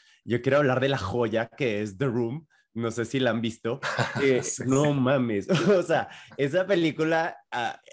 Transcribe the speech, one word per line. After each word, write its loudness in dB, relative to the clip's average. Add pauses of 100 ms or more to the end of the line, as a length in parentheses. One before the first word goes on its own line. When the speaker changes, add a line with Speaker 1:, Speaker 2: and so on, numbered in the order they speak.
(240)
Speaker 1:
Yo -2
quiero 4
hablar 4
de 2
la 0
joya -2
que -2
es -6
The -2
Room. -2 (280)
No -2
sé -4
si -2
la 2
han 0
visto. -4
Speaker 2:
<laughs> -4
Speaker 1:
Eh, 4
Speaker 2:
Sí, -6
Speaker 1:
no 2
Speaker 2:
sí. -
Speaker 1:
mames. 0
<laughs> 4
O 2
sea, 0 (280)
esa 0
película, 0 (140)
ah, -4 (120)